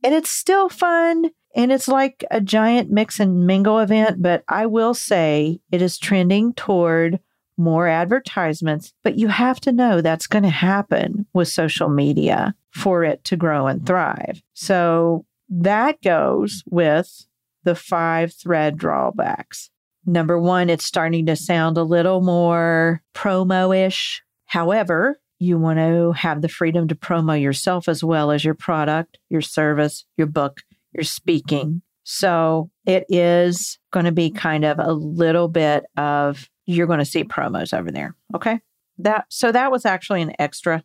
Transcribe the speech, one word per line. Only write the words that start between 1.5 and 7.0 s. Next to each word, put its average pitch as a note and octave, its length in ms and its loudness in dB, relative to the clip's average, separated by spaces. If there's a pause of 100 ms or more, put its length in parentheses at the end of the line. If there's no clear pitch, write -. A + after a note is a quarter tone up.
and B3 160 4
it's C4 160 0
like C4+ 420 0
a A3+ 100 0
giant A3 480 2
mix G#3 300 0
and F3+ 300 4
mingle G3 320 4
event, G#3+ 420 2
but F3 240 0
I G#3 200 0
will A3+ 280 2
say D#3+ 680 0 (120)
it F3+ 100 2
is F3+ 160 -2
trending G3 540 2
toward E3+ 680 0 (400)